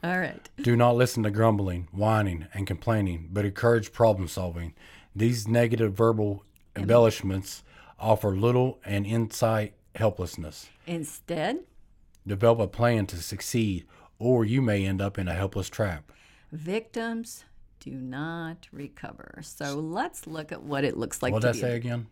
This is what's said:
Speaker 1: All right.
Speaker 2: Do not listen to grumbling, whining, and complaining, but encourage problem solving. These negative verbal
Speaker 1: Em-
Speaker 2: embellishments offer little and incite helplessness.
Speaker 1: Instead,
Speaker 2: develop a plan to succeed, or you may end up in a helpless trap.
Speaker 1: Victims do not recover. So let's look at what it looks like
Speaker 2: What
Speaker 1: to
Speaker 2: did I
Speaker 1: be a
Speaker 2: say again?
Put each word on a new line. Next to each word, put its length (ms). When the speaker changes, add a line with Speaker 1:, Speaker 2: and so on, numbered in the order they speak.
Speaker 1:
All 140
right. 300
Speaker 2:
Do 140
not 200
listen 280
to 60
grumbling, 600
whining, 640
and 140
complaining, 640
but 120
encourage 480
problem 360
solving. 460
These 320
negative 460
verbal 500
Speaker 1:
Em- 60
Speaker 2:
embellishments 800
offer 380
little 480
and 200
incite 680
helplessness. 720
Speaker 1:
Instead, 760
Speaker 2:
develop 340
a 80
plan 380
to 100
succeed, 720
or 240
you 180
may 240
end 160
up 160
in 80
a 80
helpless 340
trap. 440
Speaker 1:
Victims 920
do 100
not 840
recover. 680
So 380
let's 480
look 240
at 100
what 220
it 120
looks 260
like 100
Speaker 2:
What 100
Speaker 1:
to 60
Speaker 2:
did 20
I 20
Speaker 1:
be 60
a 140
Speaker 2:
say 40
again? 360